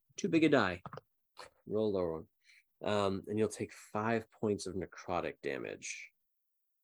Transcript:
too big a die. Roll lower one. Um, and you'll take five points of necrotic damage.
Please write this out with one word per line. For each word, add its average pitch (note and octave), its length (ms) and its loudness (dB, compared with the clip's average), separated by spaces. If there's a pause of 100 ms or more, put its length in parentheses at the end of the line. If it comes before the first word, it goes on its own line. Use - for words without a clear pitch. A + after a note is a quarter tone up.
(180)
too G#3 100 -2
big D#3+ 160 4
a D#3+ 60 6
die. G#2 320 4 (880)
Roll G#2+ 260 0
lower F2+ 200 0
one. D#2 120 -8 (580)
Um, G2 440 2
and G#2 120 0
you'll G#2+ 80 4
take - 240 -6 (220)
five A2 320 0 (160)
points G#2 260 2
of F2+ 80 -6
necrotic E2 580 -4 (100)
damage. A#1+ 680 -6 (760)